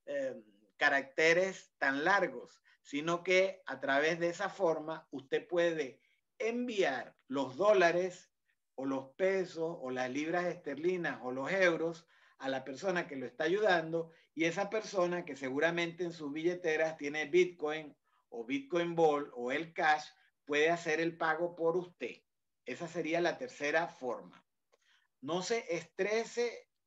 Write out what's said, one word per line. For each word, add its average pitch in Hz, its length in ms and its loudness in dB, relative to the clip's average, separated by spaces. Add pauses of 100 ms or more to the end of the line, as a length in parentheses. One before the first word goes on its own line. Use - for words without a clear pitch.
eh, 139 300 -4 (420)
caracteres 160 1040 2
tan 139 260 0
largos, 165 560 0 (220)
sino 165 400 -4
que 185 420 4
a 135 160 -8
través 143 400 2
de 170 80 0
esa 175 220 -4
forma 160 600 -2
usted 147 380 -4
puede 165 540 0 (360)
enviar 214 800 -2 (120)
los 131 280 -4
dólares 180 720 4 (440)
o 262 100 -8
los 269 320 -4
pesos 170 640 0
o 127 100 -6
las 127 200 -2
libras 160 340 -2
esterlinas 160 800 -2
o 123 80 -4
los 135 200 -4
euros 165 560 2 (300)
a - 140 -6
la 131 120 -2
persona 151 440 -2
que 139 100 -10
lo 127 80 -6
está 139 200 -4
ayudando 165 680 2 (240)
y 160 100 0
esa 196 240 0
persona 185 560 0
que 143 100 -10
seguramente 165 720 0
en 170 80 -4
sus 151 180 -8
billeteras 160 680 0
tiene 147 260 -4
Bitcoin 156 720 2 (320)
o 117 160 -10
Bitcoin 156 500 -2
Ball 147 400 4
o 123 160 -4
el 160 220 -4
cash 156 320 2 (400)
puede 147 240 4
hacer 165 320 0
el 165 160 -2
pago 165 400 0
por 165 220 2
usted. - 380 -6 (500)
Esa 170 200 -6
sería 165 360 -2
la 165 160 0
tercera 147 500 0
forma. 104 560 -8 (800)
No 160 180 -2
se 202 240 -2 (100)
estrese 214 960 -2 (180)